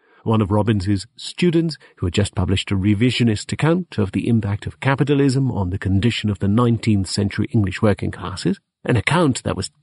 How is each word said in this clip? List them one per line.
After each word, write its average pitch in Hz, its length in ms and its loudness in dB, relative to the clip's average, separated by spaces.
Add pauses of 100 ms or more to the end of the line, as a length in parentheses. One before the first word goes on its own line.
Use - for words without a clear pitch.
(220)
one 110 180 2
of 98 100 0
Robbins's 101 560 0 (100)
students, 165 600 -2 (200)
who 95 100 -4
had 85 80 -4
just 101 200 0
published 95 360 0
a 101 60 0
revisionist 107 760 0
account 170 460 0
of 98 140 -2
the 98 140 -2
impact 104 400 0
of - 140 -12
capitalism 135 720 2
on 95 160 -2
the 95 100 -4
condition 101 520 0
of 98 80 -2
the 98 100 -2
nineteenth 107 600 2
century 101 440 -2
English 98 300 0
working 101 280 2
classes, 95 480 -4 (280)
an - 100 2
account 139 460 2
that - 140 -4
was 92 140 -8 (120)